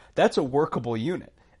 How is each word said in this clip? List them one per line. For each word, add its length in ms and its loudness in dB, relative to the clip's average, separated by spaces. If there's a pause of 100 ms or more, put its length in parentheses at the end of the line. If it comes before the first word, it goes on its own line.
(140)
that's 240 2
a 60 2
workable 520 0
unit. 380 -4 (260)